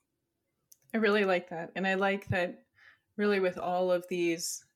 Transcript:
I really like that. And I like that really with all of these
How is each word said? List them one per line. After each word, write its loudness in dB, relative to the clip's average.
I -2
really 4
like 0
that. -10
And -2
I 2
like 0
that -2
really 2
with 0
all 0
of 0
these -2